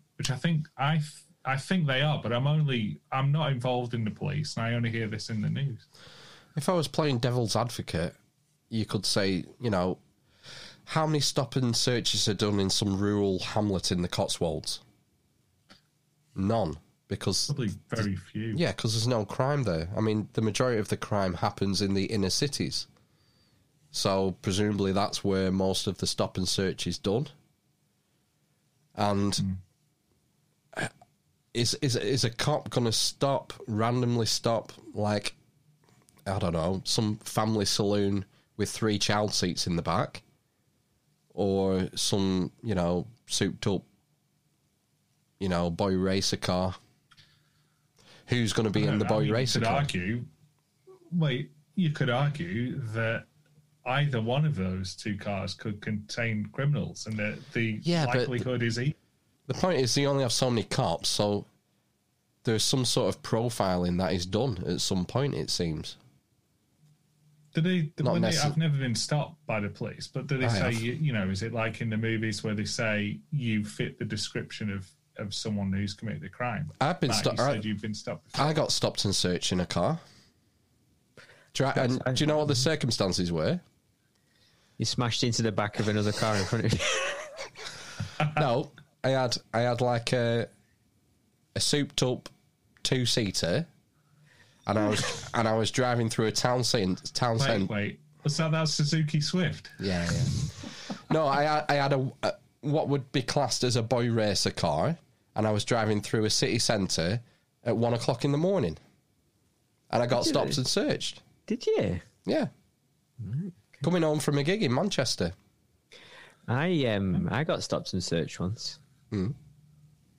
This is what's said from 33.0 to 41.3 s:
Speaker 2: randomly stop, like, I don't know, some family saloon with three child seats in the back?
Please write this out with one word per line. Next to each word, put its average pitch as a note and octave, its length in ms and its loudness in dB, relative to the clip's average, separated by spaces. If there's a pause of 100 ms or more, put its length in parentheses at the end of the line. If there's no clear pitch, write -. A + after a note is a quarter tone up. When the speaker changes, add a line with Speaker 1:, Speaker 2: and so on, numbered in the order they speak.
Speaker 2:
randomly A#2+ 600 2
stop, - 460 0 (220)
like, G#2 400 0 (920)
I G2 120 -2
don't F2 160 0
know, F2 300 0
some G#2+ 340 0
family A2 480 0
saloon G2+ 580 2 (320)
with G2+ 140 -2
three G#2+ 280 0
child G#2 360 0
seats - 320 0
in F2 100 0
the D#2+ 60 -2
back? F2+ 400 -2 (1120)